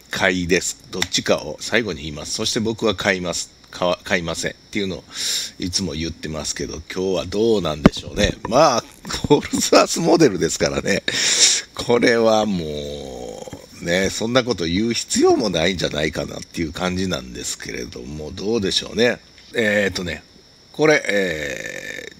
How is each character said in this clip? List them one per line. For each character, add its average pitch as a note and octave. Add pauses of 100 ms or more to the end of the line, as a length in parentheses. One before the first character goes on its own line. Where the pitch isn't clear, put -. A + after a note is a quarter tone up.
(120)
買 F#2
い F2
で F2
す。 - (140)
ど F#2+
っ -
ち -
か F#2+
を D2
最 A2
後 G#2
に D2
言 D#2
い -
ま D2
す。 -
そ A2
し -
て B2+
僕 A2
は G#2+
買 F#2+
い F#2
ま F2
す。 - (200)
か -
わ-、 F2
買 G2
い -
ま E2
せ -
ん -
っ - (160)
て -
い G2+
う -
の E2
を - (540)
い F#2
つ F2+
も E2+
言 D#2+
っ -
て D#2
ま D2+
す -
け C#2
ど、 - (120)
今 F#2+
日 F2+
は E2
ど G#2
う G2
な D#2+
ん D2+
で -
し -
ょ -
う -
ね。 G2 (120)
ま C3
あ、 A2 (440)
ホ D3
ー -
ル -
ズ -
ワ -
ー -
ス -
モ F#3
デ D#3
ル F#2
で E2
す -
か D#2+
ら C#2
ね。 F2+ (720)
こ -
れ A#2
は A2
も F#2+ (1160)
う、 E2+
ね、 F#2
そ -
ん A#2+
な B2+
こ A#2+
と F2
言 G2
う A#2
必 -
要 F4+
も A#3+
な E2
い F#2+
ん F2
じ E2
ゃ -
な D2+
い D#2+
か D2
な D2
っ -
て -
い E2
う C#2+
感 F2+
じ F#2+
な D#2+
ん B1+
で A#1+
す -
け A#1
れ A#1+
ど A#1+
も、 D2+
ど G2
う A2
で F#2
し -
ょ -
う -
ね。 A2+ (380)
え G#2
ー F2+
と F#2+
ね、 D#2 (500)
こ D3+
れ、 D3+
え -